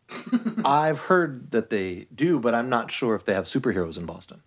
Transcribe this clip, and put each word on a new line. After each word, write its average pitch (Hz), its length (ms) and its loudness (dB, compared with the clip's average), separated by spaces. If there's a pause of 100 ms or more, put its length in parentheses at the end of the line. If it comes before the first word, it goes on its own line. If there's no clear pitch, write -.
<laughs> - 540 -4
I've 151 380 2
heard 160 500 0
that 113 180 0
they 95 460 -4
do, 156 240 2
but 117 160 2
I'm 120 140 0
not 120 200 0
sure 113 260 0
if 98 100 -8
they 107 80 2
have 95 120 0
superheroes 90 520 -2
in 85 80 -8
Boston. 85 420 -14